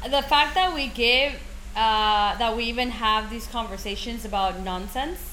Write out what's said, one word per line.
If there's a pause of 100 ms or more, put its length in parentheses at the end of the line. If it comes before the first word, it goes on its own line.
The
fact
that
we
give, (420)
uh,
that
we
even
have
these
conversations
about
nonsense (140)